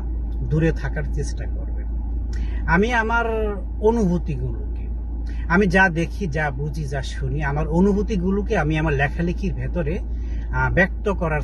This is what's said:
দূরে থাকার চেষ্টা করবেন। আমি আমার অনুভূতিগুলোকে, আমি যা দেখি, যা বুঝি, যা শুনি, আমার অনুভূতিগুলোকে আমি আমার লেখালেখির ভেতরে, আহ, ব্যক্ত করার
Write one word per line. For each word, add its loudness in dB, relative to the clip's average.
দূরে 4
থাকার -2
চেষ্টা -2
করবেন। -4
আমি 4
আমার 2
অনুভূতিগুলোকে, 0
আমি 4
যা 6
দেখি, -2
যা -2
বুঝি, -4
যা -4
শুনি, -2
আমার 0
অনুভূতিগুলোকে 2
আমি 2
আমার 2
লেখালেখির 0
ভেতরে, -2
আহ, -2
ব্যক্ত 2
করার 0